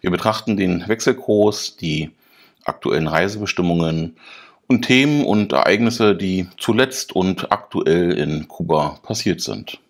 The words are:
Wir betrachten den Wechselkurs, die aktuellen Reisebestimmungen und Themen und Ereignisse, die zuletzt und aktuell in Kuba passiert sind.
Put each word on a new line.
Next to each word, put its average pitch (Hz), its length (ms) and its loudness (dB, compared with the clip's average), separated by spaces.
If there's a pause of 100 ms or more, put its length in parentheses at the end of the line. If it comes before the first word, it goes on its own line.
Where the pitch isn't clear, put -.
Wir 95 80 -2
betrachten 104 480 -2
den 90 280 0
Wechselkurs, 107 920 0
die 82 320 -4 (560)
aktuellen - 400 -2
Reisebestimmungen 85 1120 -2 (480)
und 120 160 2
Themen 139 420 4
und 104 300 0
Ereignisse, 110 600 4
die 92 320 -2 (120)
zuletzt - 580 -2
und 92 340 0
aktuell 87 640 0
in 76 360 -4
Kuba 76 540 -2
passiert 101 380 -4
sind. - 380 -10 (120)